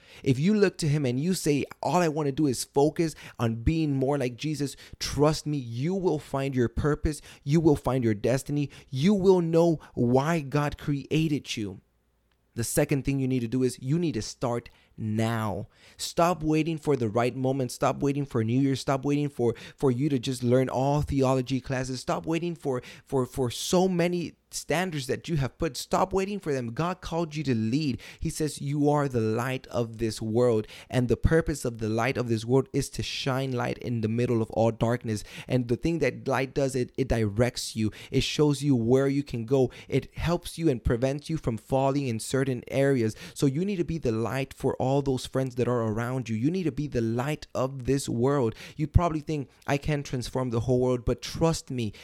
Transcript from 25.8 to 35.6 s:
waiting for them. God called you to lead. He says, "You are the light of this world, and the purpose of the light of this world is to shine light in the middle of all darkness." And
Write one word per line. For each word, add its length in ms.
waiting 280
for 120
them. 200
God 280
called 360
you 80
to 100
lead. 460
He 120
says, 300
"You 300
are 160
the 140
light 480
of 300
this 220
world, 460
and 160
the 120
purpose 460
of 140
the 100
light 280
of 120
this 160
world 280
is 180
to 120
shine 500
light 260
in 220
the 80
middle 340
of 80
all 220
darkness." 500
And 220